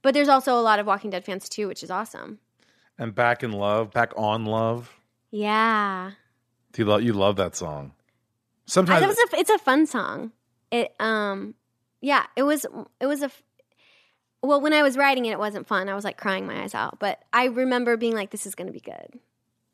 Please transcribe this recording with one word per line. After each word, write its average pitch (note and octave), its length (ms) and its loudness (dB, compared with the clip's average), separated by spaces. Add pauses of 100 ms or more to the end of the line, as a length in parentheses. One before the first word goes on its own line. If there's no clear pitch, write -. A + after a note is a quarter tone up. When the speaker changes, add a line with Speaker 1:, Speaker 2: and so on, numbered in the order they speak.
Speaker 1:
But C4+ 120 2
there's C#4+ 140 4
also C4 320 4
a - 20 2
lot G#3+ 180 4
of G3+ 60 -4
Walking G3+ 260 -2
Dead F3+ 120 -8
fans F#3+ 240 -10
too, G#3 220 -6
which - 120 -12
is F3+ 80 -16
awesome. G3+ 500 -10 (600)
Speaker 2:
And A2+ 160 -8
Back A#2+ 280 2
in A2+ 100 -6
Love, G#2 380 0
Back A#2 260 0
on A2 260 -2
Love. A2+ 500 -2 (380)
Speaker 1:
Yeah. G#3 800 -2 (640)
Speaker 2:
Do A#2+ 80 -4
you G#2 80 2
lo-, G#2 80 6
you A2+ 160 2
love G2+ 240 2
that F2+ 180 -2
song? D2 400 -10
Speaker 1:
I, - 60 -20 (640)
Speaker 2:
Sometimes F#3 360 4
Speaker 1:
that G4 60 6
was G#4 100 0
a, A#4 220 2
it's F4+ 100 2
a G#4 80 6
fun D4 280 4
song. A3+ 460 -6 (400)
It, A#3 280 -2
um, G#3 540 -2 (480)
yeah, C#4 240 2 (100)
it C4 80 2
was, D4 220 0 (340)
it B3 60 -2
was C#4+ 160 0
a, C#4+ 40 -2
f-, - 180 -12 (1000)
well, C#4+ 180 4
when D4+ 140 2
I D4+ 100 6
was C4 140 2
writing C4+ 280 4
it, A3 60 -2
it G3 80 -4
wasn't G#3 280 -6
fun. G3 200 0
I G3 80 -6
was, G3+ 80 -8
like, - 140 -6
crying F#3+ 280 -4
my - 180 -8
eyes G3+ 120 -10
out. - 240 -6
But - 220 -4 (100)
I B3 140 2
remember B3 500 0
being A3+ 180 -2
like, G#3 180 -4
"This - 140 -10
is G3 100 -12
gonna - 160 -10
be - 100 -16
good." - 380 -16 (540)